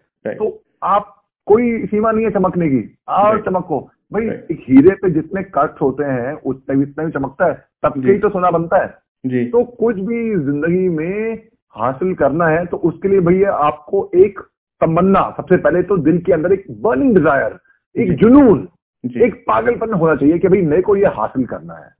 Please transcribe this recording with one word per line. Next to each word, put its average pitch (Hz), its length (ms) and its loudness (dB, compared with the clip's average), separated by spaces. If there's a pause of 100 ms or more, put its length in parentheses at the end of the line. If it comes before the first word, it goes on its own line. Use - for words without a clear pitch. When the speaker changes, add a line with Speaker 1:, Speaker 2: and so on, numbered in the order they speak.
(260)
Speaker 1:
राइट। - 120 -8
Speaker 2:
तो - 240 -6 (200)
आप, 202 320 -2 (320)
कोई 226 400 0
सीमा 214 260 -2
नहीं 220 120 0
है 214 60 0
चमकने 180 380 -2
की, 123 300 -4 (100)
आओ 196 240 2
Speaker 1:
राइट। 214 120 -4
Speaker 2:
चमको। 185 460 -6 (220)
भाई, 220 140 -4
Speaker 1:
राइट। - 240 -8
Speaker 2:
एक 156 180 -8
हीरे 139 220 8
पे 196 200 -2
जितने 156 320 -4
कट 151 380 -4
होते 139 240 -2
हैं 131 280 -4
उतने, 135 500 -4
उतना 143 220 -6
ही 165 60 -4
चमकता 139 360 -4
है, 147 180 -4 (180)
तब 151 140 -2
Speaker 1:
जी। 131 100 -2
Speaker 2:
से - 60 6
ही 208 60 4
तो 202 100 0
सोना 180 220 0
बनता 170 320 0
है। 104 120 -8 (320)
Speaker 1:
जी। 127 180 -2
Speaker 2:
तो 233 200 0
कुछ 233 320 -2
भी 226 340 -4
जिंदगी 170 580 -2
में 202 540 -4 (280)
हासिल 135 440 -4
करना 160 320 0
है 165 200 0
तो 175 100 -8
उसके 170 320 -2
लिए 196 120 2
भैया 185 320 2
आपको - 640 -2
एक 196 260 4 (400)
तमन्ना, 165 560 2
सबसे - 200 0
पहले 165 260 0
तो 185 140 0
दिल 160 220 2
के 175 140 -2
अंदर 165 200 0
एक 190 180 -2
बर्निंग 240 440 0
डिजायर, 143 420 2 (440)
एक 190 100 0
Speaker 1:
जी। 147 60 0
Speaker 2:
जुनून, 214 520 6 (380)
Speaker 1:
जी। - 180 0
Speaker 2:
एक 220 100 0
पागलपन 226 580 -2
होना 160 240 0
चाहिए 151 220 2
कि 185 100 0
भाई 190 140 2
मेरे 170 200 2
को 202 140 2
ये 196 100 2
हासिल 120 400 -4
करना 85 280 -12
है। 78 260 -20